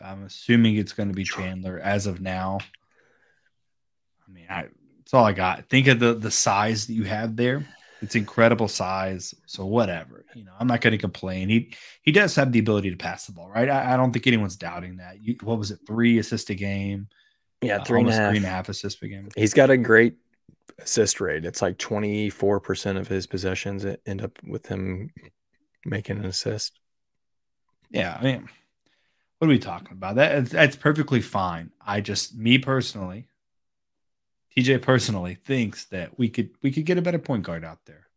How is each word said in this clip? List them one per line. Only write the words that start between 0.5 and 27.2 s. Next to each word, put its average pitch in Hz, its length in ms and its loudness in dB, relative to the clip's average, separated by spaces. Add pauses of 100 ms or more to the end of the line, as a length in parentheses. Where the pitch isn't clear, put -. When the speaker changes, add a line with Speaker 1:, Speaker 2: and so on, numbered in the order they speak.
Speaker 1:
it's 101 160 -4
gonna 101 200 -4
be 95 100 -4
Speaker 2:
Sure. 95 200 -8
Speaker 1:
Chandler 92 360 -8
as 98 280 -2
of 87 120 -6
now. 92 400 -4 (1700)
I 95 40 -20
mean, 87 180 -20
I, 92 180 -6 (320)
that's - 140 -10
all 123 120 8
I 104 80 4
got. 92 360 -2
Think 131 180 6
of 123 120 6
the, 117 160 4
the 110 160 -6
size 107 560 2
that 117 60 -8
you 113 100 -2
have 110 320 -4
there. 127 300 0 (340)
It's 107 140 -10
incredible 113 540 4
size. 95 680 -6 (140)
So - 180 -12
whatever, 87 580 -2 (120)
you 113 80 -20
know, 95 160 -20
I'm 117 80 0
not 120 140 2
gonna 110 180 4
complain. 92 500 -4
He, 113 240 2 (300)
he 160 80 4
does 190 240 4
have 135 160 4
the 120 80 4
ability 104 320 2
to 87 40 -8
pass 90 300 -8
the - 60 -18
ball, 87 180 -18
right? 113 180 0
I, 131 280 2
I - 20 2
don't 127 160 2
think 117 140 0
anyone's 107 280 2
doubting 87 420 -12
that. 90 220 -20
You, 110 220 -4
what 113 160 -4
was 101 140 -6
it? 98 160 -12
Three 117 320 4
assists 110 320 -6
a - 20 -2
game? 101 540 -6 (520)
Speaker 2:
Yeah, 104 180 0
Speaker 1:
Uh, 98 80 -4
Speaker 2:
three 117 160 4
and 113 80 4
a - 20 2
half. 110 80 2
Speaker 1:
almost 104 100 4
three 104 80 2
and 98 80 0
a 92 40 -4
half 92 200 -6
assists - 320 -10
a - 60 -12
game. 98 280 -14
Speaker 2:
He's 107 200 2
got 135 160 8
a 131 60 8
great 113 360 6 (640)
assist - 420 0
rate. 80 240 -2
It's 85 200 -4
like 90 160 -2
twenty-four 104 800 -2
percent 98 400 -4
of 95 80 -8
his 95 180 -4
possessions 95 580 -6
e-, 98 220 -8
end 98 160 -8
up 101 160 -10 (100)
with 101 200 -12
him 95 420 -6 (720)
making 101 360 -6
an 101 60 -8
assist. 104 540 -6 (1120)